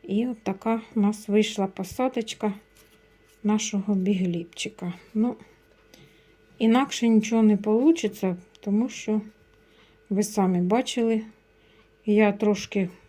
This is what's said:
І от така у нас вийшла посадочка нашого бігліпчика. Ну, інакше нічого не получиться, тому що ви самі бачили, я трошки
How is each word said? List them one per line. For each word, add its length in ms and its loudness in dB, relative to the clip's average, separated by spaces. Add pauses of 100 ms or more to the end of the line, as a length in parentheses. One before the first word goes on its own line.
І 240 -2
от 160 -8
така 380 -4 (140)
у 60 0
нас 280 0
вийшла 380 0
посадочка 840 -4 (920)
нашого 500 0
бігліпчика. 960 -4 (220)
Ну, 220 0 (1200)
інакше 500 2
нічого 340 4
не 140 6
получиться, 800 0 (240)
тому 280 -2
що 320 -4 (920)
ви 120 0
самі 360 0
бачили, 640 0 (840)
я 260 6
трошки 560 -2 (200)